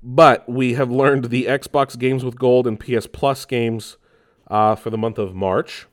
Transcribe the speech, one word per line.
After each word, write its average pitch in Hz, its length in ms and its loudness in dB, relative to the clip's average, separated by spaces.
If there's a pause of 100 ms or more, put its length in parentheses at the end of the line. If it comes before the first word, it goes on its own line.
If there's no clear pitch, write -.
But 131 460 4
we 123 280 -2
have 131 140 -2
learned 135 360 2
the 120 200 -2
Xbox 135 540 -2
games 127 240 -2
with 123 140 -8
gold 123 300 4
and 110 120 -4
P 123 160 -4
S 107 100 -2
Plus - 400 -2
games, 113 520 -4 (500)
uh, 107 280 2
for 110 160 -8
the 110 60 -4
month 110 200 -4
of 95 180 -6
March. 95 580 -2